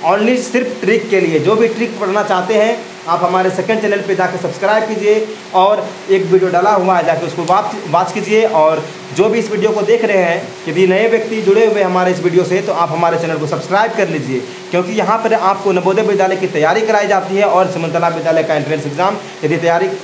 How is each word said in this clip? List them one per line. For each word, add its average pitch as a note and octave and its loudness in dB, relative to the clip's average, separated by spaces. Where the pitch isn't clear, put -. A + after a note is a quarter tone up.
only G#3+ 2
सिर्फ - -4
ट्रिक A3 0
के G3 4
लिए, E3 2
जो G3+ 2
भी A3+ 4
ट्रिक - -4
पढ़ना G#3 0
चाहते F#3 0
हैं A3 2
आप F3 0
हमारे F#3 2
सेकंड G3+ -2
चैनल G3+ 0
पे G3 -2
जाके F3+ -2
सब्सक्राइब G3 -2
कीजिए G#3+ 0
और F#3+ 2
एक F#3+ 4
वीडियो F#3 2
डाला F3+ 2
हुआ F#3 2
है E3+ 0
जाके E3+ 0
उसको F3 -6
वॉच, F#3 0
वॉच F3 0
कीजिए। G#3+ 2
और D#3 2
जो F#3+ 4
भी A#3 2
इस A3 -4
वीडियो F3+ 0
को G#3 -2
देख A3+ 2
रहे G3+ 2
हैं, E3+ -2
यदि F3 2
नए F#3+ 2
व्यक्ति A3 0
जुड़े G3+ 4
हुए G#3 2
हमारे F3+ 2
इस F3+ -4
वीडियो F3 2
से, F3+ 0
तो G3+ -4
आप E3 0
हमारे E3 0
चैनल D#3+ -2
को D3+ -4
सब्सक्राइब F#3+ -2
कर G3 0
लीजिए, C3 -4
क्योंकि F3+ -2
यहाँ G#3+ 0
पर A3 0
आपको F#3+ 0
नवोदय F#3 0
विद्यालय F#3+ 0
की F#3+ -2
तैयारी E3 0
कराई G#3 0
जाती F#3+ 0
है G3+ 4
और F#3 2
सिमंतला E3+ -2
विद्यालय E3 0
का D#3+ -2
एंट्रेंस D3 -4
एग्जाम, F3+ -2
यदि E3+ 0
तैयारी E3+ 2